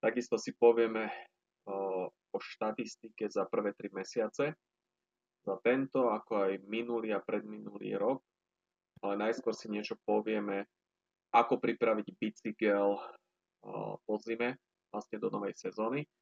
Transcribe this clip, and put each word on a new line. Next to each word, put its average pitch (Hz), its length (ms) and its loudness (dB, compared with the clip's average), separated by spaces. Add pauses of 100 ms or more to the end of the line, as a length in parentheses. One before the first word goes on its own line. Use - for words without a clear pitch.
Takisto 120 400 0
si - 80 -6
povieme, 113 560 6 (640)
o, 95 400 -2
o - 320 -10
štatistike 110 880 -6
za 95 160 0
prvé 101 320 -2
tri 98 160 -10
mesiace, 113 640 -2 (880)
za 98 160 -2
tento, 131 480 4
ako 104 400 0
aj 98 160 -4
minulý 113 480 -2
a 95 80 -2
predminulý 104 720 -6
rok. 101 240 2 (880)
Ale 101 160 0
najskôr 110 320 0
si 110 160 -10
niečo 107 320 -4
povieme, 107 640 0 (640)
ako - 320 4
pripraviť 110 440 2 (120)
bicykel, 101 800 2 (640)
o, 104 400 -8
po 107 160 -2
zime, 120 400 -4 (320)
vlastne 104 320 -8
do 104 80 0
novej 101 240 -4
sezóny. 113 560 -4 (120)